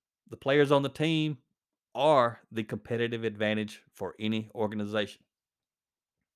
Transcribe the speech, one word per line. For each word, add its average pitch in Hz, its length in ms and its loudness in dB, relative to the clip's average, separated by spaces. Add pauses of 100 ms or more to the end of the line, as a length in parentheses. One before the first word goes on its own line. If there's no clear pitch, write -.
(280)
the - 80 -16
players 143 360 4
on 139 100 6
the 139 60 -2
team 156 500 0 (560)
are 123 460 4 (100)
the 110 140 -4
competitive 117 600 -4
advantage 107 580 -4 (100)
for 92 260 -10
any 110 360 -4
organization. 107 680 -4 (1120)